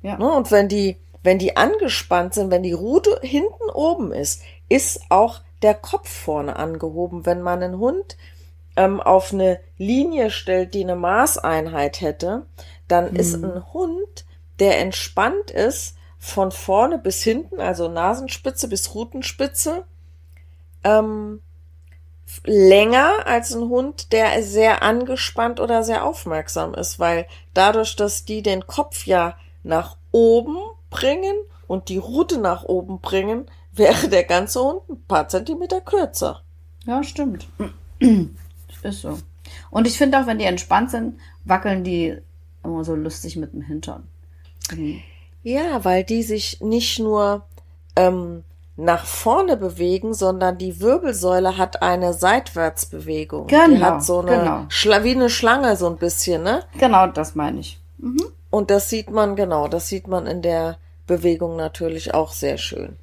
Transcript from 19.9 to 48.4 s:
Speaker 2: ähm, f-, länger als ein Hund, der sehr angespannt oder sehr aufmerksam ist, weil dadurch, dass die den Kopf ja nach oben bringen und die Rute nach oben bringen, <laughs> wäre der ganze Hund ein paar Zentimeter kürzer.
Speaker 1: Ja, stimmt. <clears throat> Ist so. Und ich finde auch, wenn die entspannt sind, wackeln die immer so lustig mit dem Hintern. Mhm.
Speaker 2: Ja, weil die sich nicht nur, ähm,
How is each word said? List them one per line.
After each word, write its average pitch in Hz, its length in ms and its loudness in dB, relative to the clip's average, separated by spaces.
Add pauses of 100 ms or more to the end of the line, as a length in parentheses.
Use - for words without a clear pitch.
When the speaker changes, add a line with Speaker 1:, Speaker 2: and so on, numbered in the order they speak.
Speaker 2:
ähm, 214 580 0 (840)
f-, - 180 -16
länger 220 840 6
als 233 280 -2
ein 233 140 -4
Hund, 262 440 -2
der 220 300 2
sehr 214 400 4
angespannt 240 800 -2
oder 226 240 0
sehr 226 200 -2
aufmerksam 165 680 -6
ist, - 240 -8
weil 170 280 0 (280)
dadurch, 214 420 2
dass 208 280 -4
die 214 180 -8
den 190 240 -2
Kopf - 400 -6
ja 175 300 2 (260)
nach 160 340 -4 (160)
oben 233 440 4 (340)
bringen 381 460 -2 (300)
und 185 220 -6
die 185 100 -4
Rute 269 400 -2
nach 180 260 -2
oben 185 360 -4
bringen, 208 500 -4 (100)
<laughs> - 120 -20
wäre - 360 4
der 180 160 4
ganze 196 380 0
Hund 302 260 -4
ein 294 180 -14
paar 156 220 0
Zentimeter 320 520 -4
kürzer. - 600 -4 (440)
Speaker 1:
Ja, 254 180 -2
stimmt. 269 440 -6 (100)
<clears throat> 214 680 2 (540)
Ist 202 180 -10
so. - 180 -10 (520)
Und 226 160 2
ich 233 100 -2
finde 269 240 4
auch, 254 60 -2
wenn 220 120 -2
die 214 60 -2
entspannt 185 460 0
sind, 226 280 -6 (260)
wackeln 185 400 0
die 170 340 -2 (440)
immer 165 220 -6
so 165 100 -4
lustig 156 420 -8
mit 156 180 -10
dem 151 80 -10
Hintern. 151 440 -12 (640)
Mhm. 156 300 -8 (420)
Speaker 2:
Ja, 262 420 -2
weil 185 200 2
die 226 180 -2
sich 214 380 -6
nicht 226 380 -2
nur, 208 480 0 (500)
ähm, 175 480 2 (320)